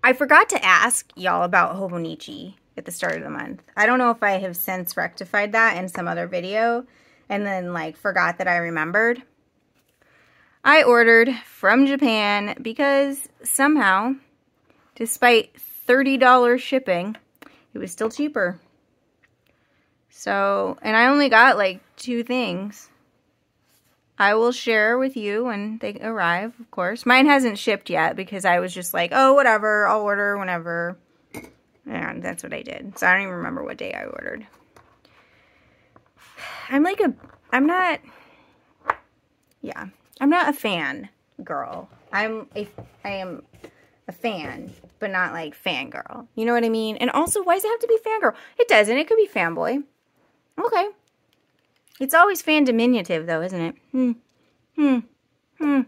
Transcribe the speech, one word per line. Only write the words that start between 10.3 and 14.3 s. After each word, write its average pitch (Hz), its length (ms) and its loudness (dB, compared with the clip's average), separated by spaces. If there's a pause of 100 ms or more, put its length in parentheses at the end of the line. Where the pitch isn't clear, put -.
I 294 200 6
ordered 233 500 6 (140)
from 233 400 4
Japan 214 760 0
because 277 680 0 (120)
somehow, 262 720 2 (800)